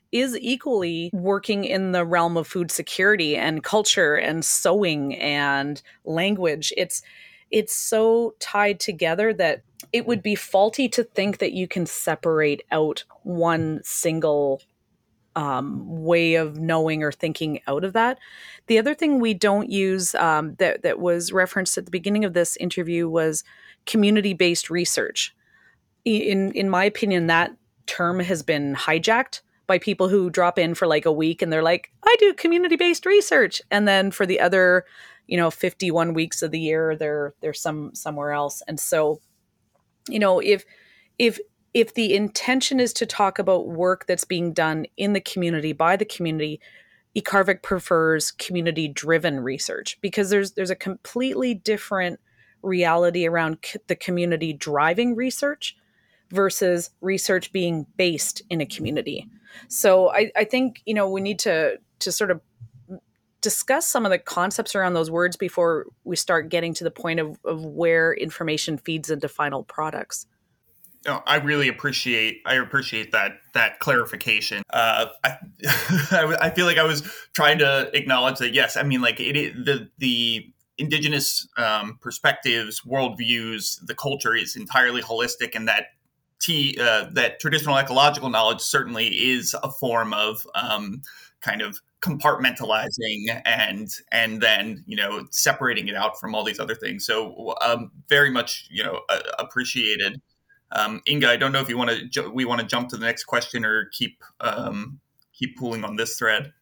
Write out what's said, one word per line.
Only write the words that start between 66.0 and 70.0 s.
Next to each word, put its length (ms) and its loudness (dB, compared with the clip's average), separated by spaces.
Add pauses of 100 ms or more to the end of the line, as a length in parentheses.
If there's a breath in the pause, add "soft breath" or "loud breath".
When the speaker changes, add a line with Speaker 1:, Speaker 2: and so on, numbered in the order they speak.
Speaker 1:
we 120 -4
start 320 0
getting 260 -2
to 100 -10
the 60 0
point 300 -4
of, 240 -6
of 200 -4
where 480 2
information 640 -4
feeds 320 -6
into 200 -2
final 340 -4
products. 640 -8 (800)